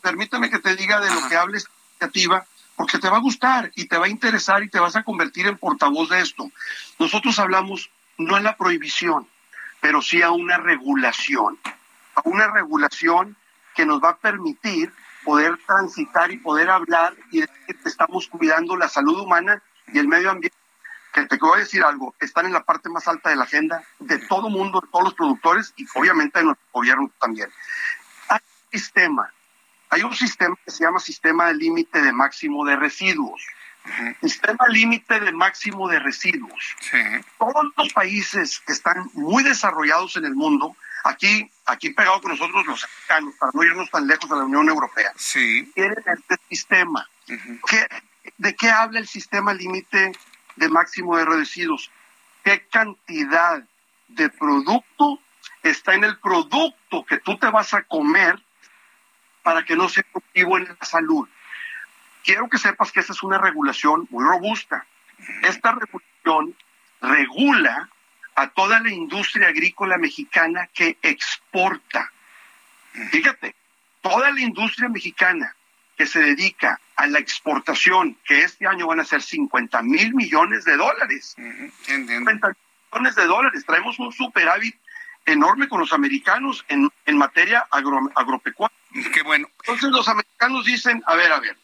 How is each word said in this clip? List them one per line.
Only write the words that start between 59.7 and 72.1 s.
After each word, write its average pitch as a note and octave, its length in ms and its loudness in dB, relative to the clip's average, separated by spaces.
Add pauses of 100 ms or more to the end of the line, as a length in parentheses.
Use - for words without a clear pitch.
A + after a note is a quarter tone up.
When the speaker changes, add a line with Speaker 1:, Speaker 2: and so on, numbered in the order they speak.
Speaker 1:
no E3+ 140 2
sea - 240 0
nocivo F#3 440 0
en F#3 220 -6
la - 60 -14
salud? D#3+ 420 0 (960)
Quiero A#3+ 240 0
que B3 100 -2
sepas G3 360 0
que - 80 2
esa - 100 -8
es - 120 -10
una F#3+ 140 0
regulación D#3 720 0
muy B2 140 -4
robusta. F3+ 600 -2 (560)
Esta A3+ 320 0
regulación - 800 -4 (460)
regula D3+ 880 2 (460)
a C#3 140 2
toda G3+ 300 2
la A3+ 120 0
industria F#3 580 0
agrícola F#3 480 0
mexicana E3+ 760 -2
que E3 280 -2
exporta. - 1080 -4 (1000)